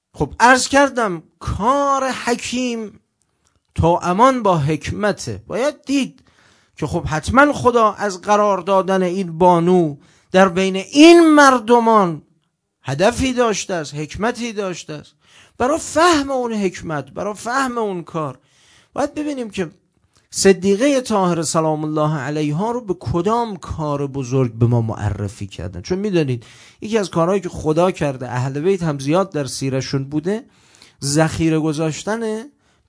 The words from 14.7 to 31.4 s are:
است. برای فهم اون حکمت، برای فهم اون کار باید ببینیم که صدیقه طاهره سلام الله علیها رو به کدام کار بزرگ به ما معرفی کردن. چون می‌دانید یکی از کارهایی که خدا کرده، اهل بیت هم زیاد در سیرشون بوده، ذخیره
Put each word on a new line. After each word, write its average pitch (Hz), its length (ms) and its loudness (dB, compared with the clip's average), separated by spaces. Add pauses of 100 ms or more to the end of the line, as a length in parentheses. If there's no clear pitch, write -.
است. - 200 -18 (440)
برای 277 220 0
فهم 302 520 2
اون 247 220 -2
حکمت، 175 580 -4
برای 196 220 -8
فهم 240 440 -4
اون 196 260 -4
کار 147 360 -8 (540)
باید 294 200 -4
ببینیم 285 360 -6
که 185 220 -8 (640)
صدیقه 196 680 2
طاهره 185 420 0
سلام 156 400 0
الله 156 340 -2
علیها 151 540 -4
رو 247 100 -6
به 196 120 -4
کدام 208 600 -2
کار 143 520 -6
بزرگ 131 460 -2
به 117 120 2
ما 120 160 4
معرفی 101 640 -6
کردن. 87 340 -12
چون 185 180 -4
می‌دانید 160 460 -2 (360)
یکی 214 160 -2
از 190 120 -2
کارهایی 175 320 0
که 175 80 -8
خدا 165 420 0
کرده، 131 380 -6
اهل 135 320 -4
بیت 180 220 0
هم 147 160 -2
زیاد 170 320 0
در 147 140 -4
سیرشون 135 580 -4
بوده، 156 420 -6 (580)
ذخیره 160 560 0